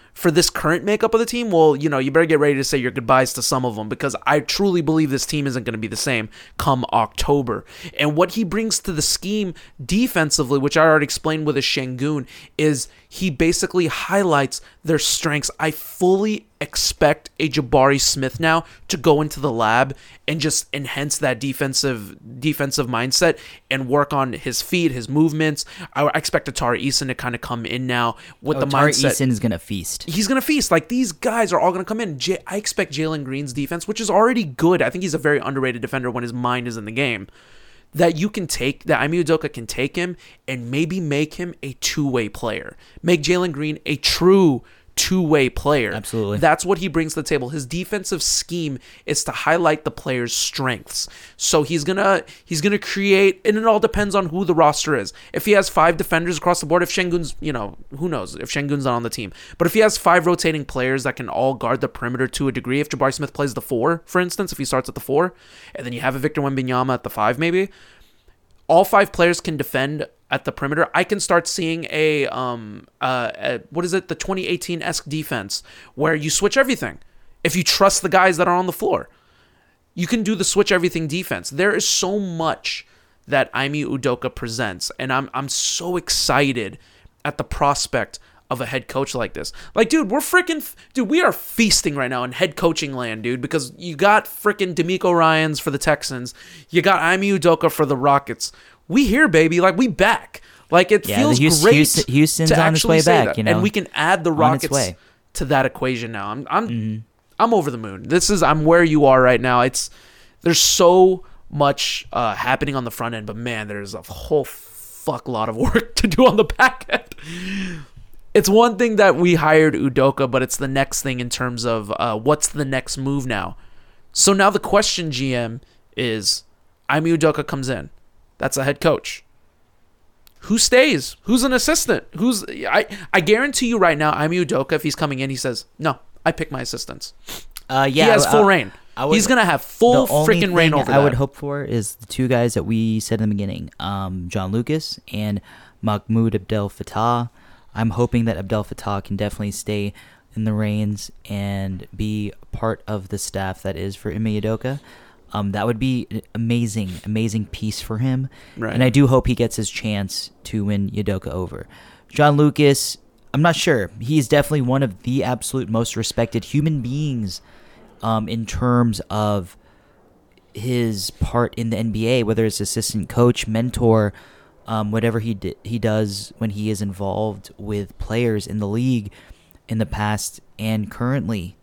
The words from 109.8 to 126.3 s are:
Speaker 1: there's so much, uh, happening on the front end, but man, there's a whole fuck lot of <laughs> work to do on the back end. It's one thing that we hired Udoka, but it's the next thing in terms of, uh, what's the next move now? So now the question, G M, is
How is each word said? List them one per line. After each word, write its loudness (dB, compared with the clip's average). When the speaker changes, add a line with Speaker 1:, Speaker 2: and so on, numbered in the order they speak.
Speaker 1:
there's 2
so 6
much, 0
uh, -2
happening -2
on -4
the -6
front -6
end, -10
but -10
man, -6
there's -10
a -12
whole -2
fuck -10
lot -4
of -6
<laughs> 2
work 0
to -2
do 4
on 6
the 4
back 0
end. -8
It's 4
one 6
thing 2
that 6
we 4
hired 6
Udoka, 2
but 2
it's -4
the -4
next -2
thing -4
in -6
terms -4
of, -2
uh, -2
what's 2
the -4
next -4
move -2
now? -4
So 4
now 6
the 0
question, 0
G -2
M, -4
is -2